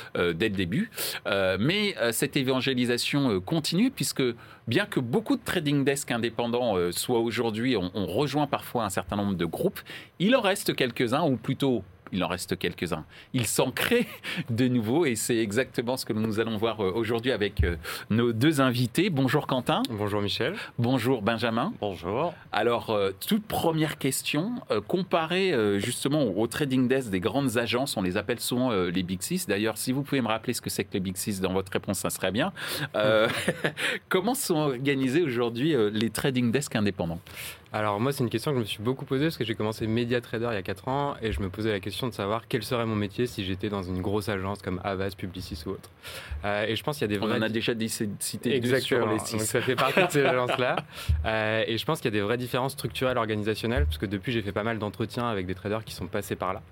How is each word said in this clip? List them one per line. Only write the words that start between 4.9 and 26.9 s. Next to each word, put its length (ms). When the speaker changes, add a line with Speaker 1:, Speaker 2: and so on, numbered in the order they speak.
Speaker 1:
beaucoup 380
de 80
trading 400
desks 260
indépendants, 640
euh, 160
soient 280
aujourd'hui, 580
ont, 160
ont 140
rejoint 400
parfois 360
un 60
certain 260
nombre 200
de 100
groupes, 340
il 180
en 60
reste 340
quelques-uns, 460
ou 160
plutôt 460
il 100
en 60
reste 280
quelques-uns. 460
Il 140
s'en 220
crée 380
de 200
nouveaux 360
et 100
c'est 200
exactement 640
ce 80
que 80
nous 260
allons 160
voir, 260
euh, 80
aujourd'hui 440
avec, 320
euh, 100
nos 220
deux 300
invités. 480
Bonjour 360
Quentin. 440
Speaker 2:
Bonjour 320
Michel. 340
Speaker 1:
Bonjour 420
Benjamin. 600
Speaker 3:
Bonjour. 520
Speaker 1:
Alors, 380
euh, 200
toute 180
première 520
question, 560
euh, 80
comparé, 720
euh, 280
justement 440
au 240
trading 400
desk 220